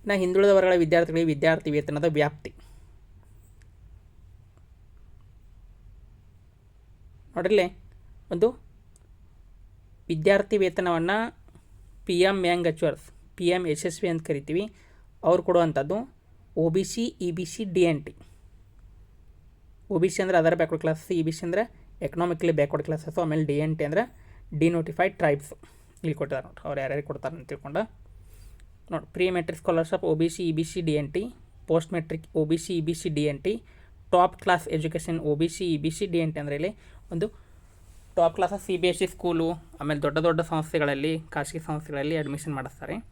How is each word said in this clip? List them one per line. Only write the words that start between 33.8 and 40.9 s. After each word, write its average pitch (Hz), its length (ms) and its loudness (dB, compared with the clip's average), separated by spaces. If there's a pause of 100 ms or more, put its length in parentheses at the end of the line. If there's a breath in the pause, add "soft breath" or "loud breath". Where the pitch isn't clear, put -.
ಟಾಪ್ 180 300 4
ಕ್ಲಾಸ್ 175 260 2
ಎಜುಕೇಷನ್ 160 520 -2
ಒ 151 140 0
ಬಿ 160 140 0
ಸಿ, 170 260 -2
ಇ 151 40 -2
ಬಿ 156 120 -2
ಸಿ, 196 160 -4
ಡಿ 170 120 0
ಎನ್ 160 160 0
ಟಿ 156 60 -8
ಅಂದ್ರೆ 143 140 -6
ಇಲ್ಲಿ 175 180 -4 (400 soft breath)
ಒಂದು 180 340 -6 (680 soft breath)
ಟಾಪ್ 165 180 4
ಕ್ಲಾಸ್ 196 300 -2
ಸಿ 185 120 -2
ಬಿ 180 120 2
ಎಸ್ 170 100 0
ಸಿ 190 80 2
ಸ್ಕೂಲು, 170 460 -2
ಆಮೇಲೆ 147 500 -6
ದೊಡ್ಡ 147 160 0
ದೊಡ್ಡ 160 220 2
ಸಂಸ್ಥೆಗಳಲ್ಲಿ, 156 800 -2 (100)